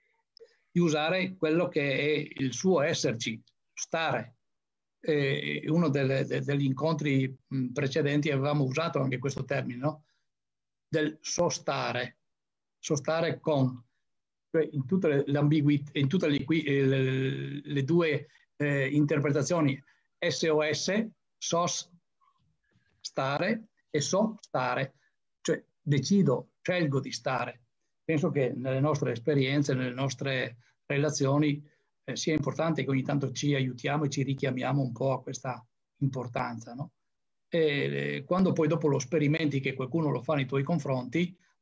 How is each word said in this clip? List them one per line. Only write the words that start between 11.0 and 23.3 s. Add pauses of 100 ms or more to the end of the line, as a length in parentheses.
sostare, (600)
sostare
con, (680)
cioè
in
tutte
le,
le
ambiguità,
in
tutte
le,
qui-,
eh,
le,
le
due, (300)
eh,
interpretazioni, (380)
S
O
S, (280)
SOS, (1080)
stare, (200)